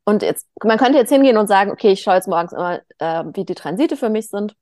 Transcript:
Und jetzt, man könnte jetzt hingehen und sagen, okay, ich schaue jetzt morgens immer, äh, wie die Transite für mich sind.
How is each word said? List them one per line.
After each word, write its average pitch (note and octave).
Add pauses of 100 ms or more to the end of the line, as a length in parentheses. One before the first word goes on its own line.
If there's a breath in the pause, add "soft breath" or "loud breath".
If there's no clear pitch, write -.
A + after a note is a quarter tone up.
Und G#3
jetzt, - (160)
man A3
könnte C4
jetzt A#3
hingehen C4+
und G#3
sagen, G3
okay, G#3
ich G3
schaue F#3+
jetzt F#3
morgens E3+
immer, F3 (200)
äh, E3 (100)
wie F#3+
die F#3
Transite A#3+
für A#3
mich G#3+
sind. G#3